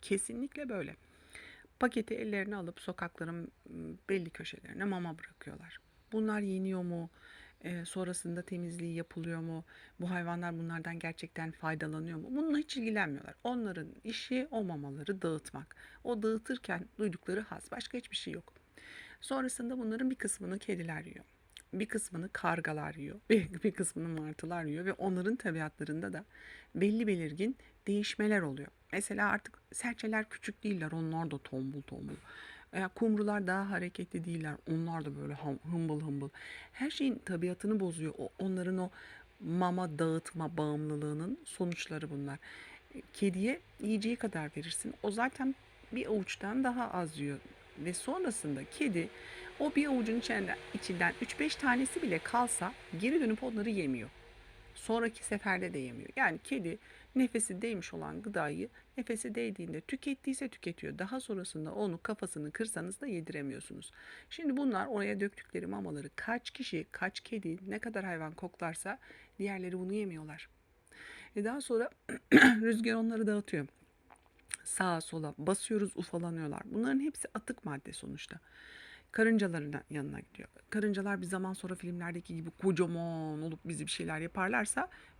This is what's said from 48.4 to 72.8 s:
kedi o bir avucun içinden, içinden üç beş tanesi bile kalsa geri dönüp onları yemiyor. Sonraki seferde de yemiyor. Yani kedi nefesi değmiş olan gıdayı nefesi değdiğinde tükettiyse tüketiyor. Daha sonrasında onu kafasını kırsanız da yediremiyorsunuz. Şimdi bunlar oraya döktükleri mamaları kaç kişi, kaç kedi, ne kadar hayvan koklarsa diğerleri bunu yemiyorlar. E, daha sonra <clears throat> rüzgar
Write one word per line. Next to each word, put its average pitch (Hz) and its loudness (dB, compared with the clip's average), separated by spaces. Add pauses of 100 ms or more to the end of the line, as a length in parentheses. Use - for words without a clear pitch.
kedi 180 2 (500)
o 294 2
bir 294 6
avucun 240 4
içinden, 208 0 (160)
içinden 175 2
üç - -2
beş 302 2
tanesi 262 4
bile 185 2
kalsa 240 2 (260)
geri 269 4
dönüp 220 2
onları 226 0
yemiyor. 139 0 (640)
Sonraki 226 0
seferde 185 0
de 156 -2
yemiyor. 123 -6
Yani 254 4
kedi 202 -2 (380)
nefesi 226 4
değmiş 220 -2
olan 160 -6
gıdayı 180 -2 (280)
nefesi 233 -4
değdiğinde 185 -4
tükettiyse 269 -2
tüketiyor. 151 -6
Daha 196 -4
sonrasında 180 -4
onu 196 0
kafasını 156 -4
kırsanız 190 -4
da 285 -6
yediremiyorsunuz. 151 -6 (380)
Şimdi 285 0
bunlar 240 4
oraya 208 0
döktükleri 185 -2
mamaları 170 -4
kaç - -2
kişi, 175 -4
kaç - -4
kedi, 180 -4 (100)
ne 202 -4
kadar 214 -4
hayvan 160 -4
koklarsa 180 -6 (400)
diğerleri 185 -2
bunu 185 -2
yemiyorlar. 160 -4 (880)
E, 208 2
daha 247 0
sonra 240 2 (200)
<clears throat> - 4
rüzgar 226 12